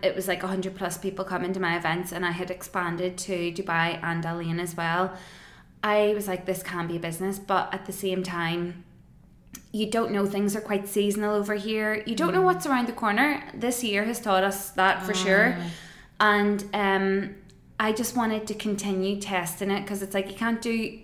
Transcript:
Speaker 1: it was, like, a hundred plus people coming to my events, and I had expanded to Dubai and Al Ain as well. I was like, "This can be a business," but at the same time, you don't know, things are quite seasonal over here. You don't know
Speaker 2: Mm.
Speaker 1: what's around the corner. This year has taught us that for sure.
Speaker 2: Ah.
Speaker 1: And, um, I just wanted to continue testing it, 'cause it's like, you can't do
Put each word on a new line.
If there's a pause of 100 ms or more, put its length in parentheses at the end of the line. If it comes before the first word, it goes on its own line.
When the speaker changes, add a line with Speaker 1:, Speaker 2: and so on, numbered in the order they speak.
Speaker 1:
it
was,
like,
a
hundred
plus
people
coming
to
my
events,
and
I
had
expanded
to
Dubai
and
Al
Ain
as
well. (720)
I
was
like,
"This
can
be
a
business,"
but
at
the
same
time, (840)
you
don't
know,
things
are
quite
seasonal
over
here.
You
don't
know
Speaker 2:
Mm.
Speaker 1:
what's
around
the
corner. (120)
This
year
has
taught
us
that
for
sure.
Speaker 2:
Ah.
Speaker 1:
And,
um, (440)
I
just
wanted
to
continue
testing
it,
'cause
it's
like,
you
can't
do